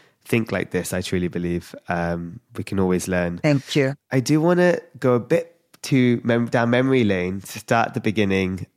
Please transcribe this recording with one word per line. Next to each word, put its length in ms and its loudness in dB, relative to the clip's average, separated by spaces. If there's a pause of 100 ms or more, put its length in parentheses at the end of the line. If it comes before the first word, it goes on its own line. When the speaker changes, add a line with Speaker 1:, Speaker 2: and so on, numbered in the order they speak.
(240)
Speaker 1:
think 260 -2
like 200 -4
this, 240 -4
I 80 -2
truly 260 -2
believe. 460 -6 (140)
Um, 520 -4 (160)
we 80 -8
can 160 -4
always 260 0
learn. 320 -2
Speaker 2:
Thank 380 0
you. 180 2 (160)
Speaker 1:
I 100 0
do 200 2
wanna 380 4 (200)
go 160 2
a 60 2
bit 400 -2 (220)
to 420 2
mem-, 220 2
down 240 2
memory 340 4
lane 380 -2
to 160 -16
start 340 0
the 80 -6
beginning. 680 0 (100)